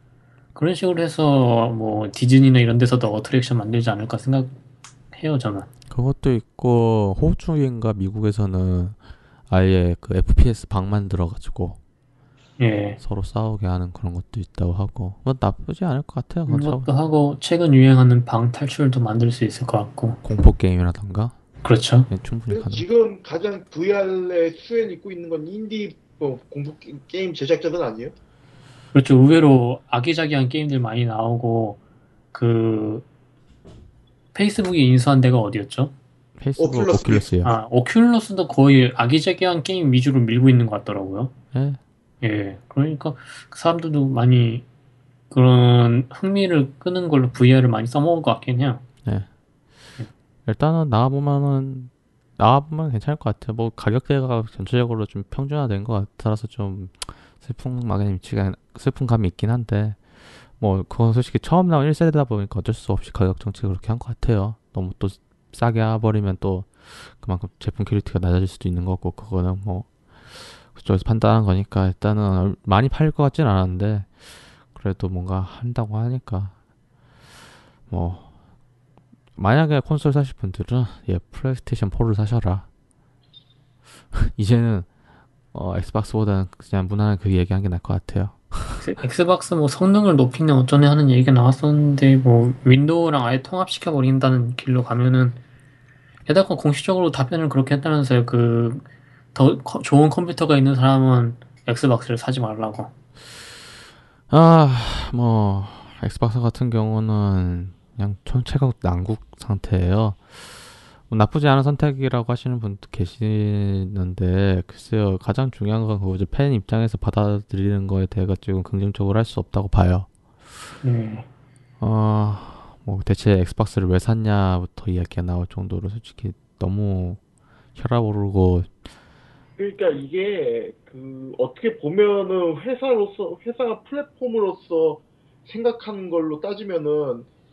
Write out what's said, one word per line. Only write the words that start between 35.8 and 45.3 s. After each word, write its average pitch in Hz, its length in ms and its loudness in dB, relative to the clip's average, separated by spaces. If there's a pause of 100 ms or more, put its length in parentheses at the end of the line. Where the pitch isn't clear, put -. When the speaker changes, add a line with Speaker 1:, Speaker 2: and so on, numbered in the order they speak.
Speaker 2:
페이스북, 139 380 -2
Speaker 3:
오큘러스 101 320 0
Speaker 2:
오큘러스요. 101 400 2
Speaker 1:
아, 113 240 -2
오큘러스도 202 800 2
거의 135 460 6
아기자기한 160 680 0
게임 170 300 0
위주로 127 280 2
밀고 120 300 4
있는 120 160 6
것 107 120 -4
같더라고요. 101 520 -6 (260)
Speaker 2:
예. 139 180 -2 (480)
Speaker 1:
예. 104 360 -4 (100)
그러니까 147 460 -4 (340)
그 - 100 -20
사람들도 165 500 0
많이 123 540 2 (680)